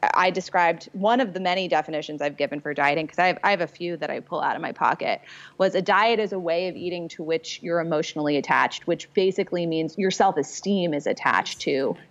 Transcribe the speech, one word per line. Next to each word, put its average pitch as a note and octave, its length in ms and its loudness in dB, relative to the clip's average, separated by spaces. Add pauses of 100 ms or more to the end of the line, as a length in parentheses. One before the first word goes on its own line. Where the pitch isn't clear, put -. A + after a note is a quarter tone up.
I, - 240 4
I F#3 40 2
described F3 600 0
one A3+ 300 2
of G3 100 -4
the F#3 80 -6
many F#3 260 0
definitions D#3 540 -2
I've D3 160 -2
given C#3+ 240 -4
for D3 140 -6
dieting, D3 320 2
'cause - 120 -6
I F3+ 100 4
have, F3 140 0
I G3+ 100 2
have F3 100 0
a D#3 40 -2
few F3 300 -6
that D3 140 -4
I C#3 100 -6
pull D#3 220 -6
out B2 140 0
of - 60 -8
my - 100 -6
pocket, - 500 0 (340)
was F#3+ 180 2
a F#3+ 60 2
diet G#3 400 4
is G3+ 140 -2
a F#3 40 -4
way F3 300 0
of E3+ 80 -8
eating E3+ 320 -6
to - 140 -12
which D#3+ 400 -4
you're E3+ 180 0
emotionally D3+ 560 0
attached, C3 500 0
which - 280 -2
basically F#3+ 500 0
means D#3+ 320 -2
your F#3+ 140 2
self-esteem F3+ 840 0
is C#3+ 140 -4
attached - 560 0
to C3+ 340 0 (140)